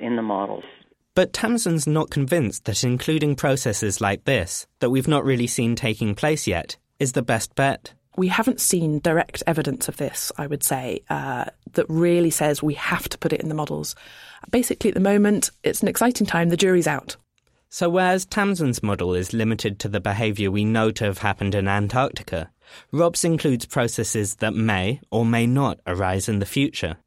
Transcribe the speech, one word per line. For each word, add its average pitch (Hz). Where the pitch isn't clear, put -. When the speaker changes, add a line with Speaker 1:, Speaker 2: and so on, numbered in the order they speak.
Speaker 1:
in 120
the 117
models. 104
Speaker 2:
But 185
Tamsin's 220
not 151
convinced 139
that -
including 143
processes 131
like 101
this, 113
that 127
we've 131
not 147
really 123
seen 120
taking 110
place 151
yet, 87
is 131
the 139
best 117
bet. 135
Speaker 3:
We 185
haven't 220
seen 160
direct -
evidence 147
of 147
this, -
I 147
would 143
say, 127
uh, 135
that -
really 175
says 151
we 151
have -
to -
put -
it -
in -
the 156
models. 151
Basically, 247
at -
the -
moment, 208
it's -
an 202
exciting 226
time. 170
The 170
jury's 180
out. -
Speaker 2:
So 175
whereas 185
Tamsin's 180
model 90
is 90
limited 110
to 107
the 101
behaviour 104
we 104
know 110
to 113
have 98
happened 101
in 98
Antarctica, 101
Rob's 170
includes 151
processes 113
that 110
may 107
or 113
may 117
not 127
arise 92
in 107
the 98
future. 95